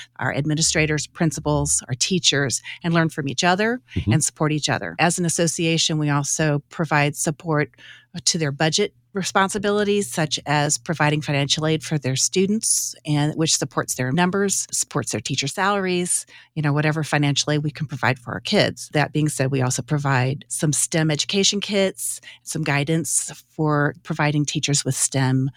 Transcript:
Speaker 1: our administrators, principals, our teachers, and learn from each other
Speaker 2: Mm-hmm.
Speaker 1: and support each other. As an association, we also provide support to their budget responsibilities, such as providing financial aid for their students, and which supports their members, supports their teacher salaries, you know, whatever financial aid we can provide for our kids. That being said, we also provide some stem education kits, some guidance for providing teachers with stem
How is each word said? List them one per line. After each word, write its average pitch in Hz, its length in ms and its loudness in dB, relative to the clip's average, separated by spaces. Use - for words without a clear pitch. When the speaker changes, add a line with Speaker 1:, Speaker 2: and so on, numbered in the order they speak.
Speaker 1:
our 131 160 -2
administrators, 151 760 0
principals, 151 800 0
our 127 60 -6
teachers, - 680 0
and 165 100 2
learn 160 140 4
from 147 200 -6
each - 140 -2
other 214 380 2
Speaker 2:
Mm-hmm. 104 160 0
Speaker 1:
and 147 120 4
support 151 280 0
each 151 160 0
other. 95 300 -2
As 170 200 2
an 180 60 -2
association, 165 720 0
we 147 120 2
also 143 580 0
provide 147 480 0
support 156 540 -2
to - 140 0
their 143 140 -2
budget 160 420 0
responsibilities, 202 1000 0
such - 360 -2
as 147 320 2
providing 151 440 0
financial 143 440 0
aid 160 160 0
for - 160 -2
their 131 180 -2
students, - 800 0
and 147 280 2
which 156 220 0
supports - 380 -4
their 127 180 -2
members, 185 580 0
supports - 420 -4
their 110 80 -2
teacher 139 260 -4
salaries, 185 800 0
you 156 80 -2
know, 147 100 2
whatever 151 300 2
financial 147 500 0
aid 151 100 0
we 151 80 -4
can 147 160 -6
provide 123 320 0
for - 140 -12
our - 80 -6
kids. - 520 0
That 151 200 0
being 151 160 2
said, 131 220 -2
we 135 120 0
also 127 180 -2
provide 139 680 0
some 151 240 0
stem 156 380 0
education 196 500 0
kits, - 600 -2
some 156 200 -6
guidance 147 840 0
for 147 540 2
providing 151 420 0
teachers 143 400 0
with 135 100 0
stem 131 640 0